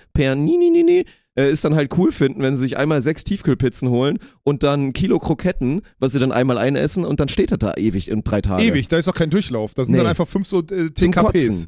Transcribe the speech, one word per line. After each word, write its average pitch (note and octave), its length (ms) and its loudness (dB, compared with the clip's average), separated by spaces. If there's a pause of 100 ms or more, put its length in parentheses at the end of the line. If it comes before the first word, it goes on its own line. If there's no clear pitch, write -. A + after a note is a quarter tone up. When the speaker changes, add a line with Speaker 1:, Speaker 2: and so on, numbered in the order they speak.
(140)
Speaker 1:
per C3+ 220 0
nie, D#3+ 220 0
nie, F4 140 4
nie, E4+ 120 4
nie, F4 200 2 (320)
äh, C3+ 100 2
es D3 160 2
dann D#3 140 0
halt D3+ 220 0
cool F#3+ 140 2
finden, C#3 300 0
wenn C3+ 160 0
sie B2+ 60 0
sich B2 140 -2
einmal D3 240 0
sechs D3+ 220 -2
Tiefkühlpizzen C#3 680 -2
holen B2+ 300 0 (240)
und C#3+ 200 0
dann C#3+ 240 2
ein B2+ 60 -4
Kilo F#3 240 0
Kroketten, D#3+ 640 -2 (160)
was C3 140 0
sie C3+ 80 -2
dann C3 140 2
einmal B2 240 0
einessen C#3 480 0
und D3+ 160 -2
dann C#3 80 -2
steht - 240 0
das - 60 -2
da G2 180 -2
ewig G2 320 -2
in G#2+ 160 -4
drei G#2 160 0
Tagen. G2 220 0
Speaker 2:
Ewig, E3 260 0
da E3 80 0
ist E3+ 100 0
doch F#3 80 -2
kein D#3+ 140 -2
Durchlauf. A#2 440 -2
Da C3 120 -2
sind - 80 2
Speaker 1:
Nee. - 60 4
Speaker 2:
dann A3+ 80 2
einfach E3+ 200 -2
fünf G3 180 -4
so, F#3+ 140 -2
äh, E3 340 -4
Speaker 1:
Zum - 0 -
Speaker 2:
T F3+ 180 2
K F3 120 2
Ps. F3+ 240 4
Speaker 1:
Kotzen. F2 200 -2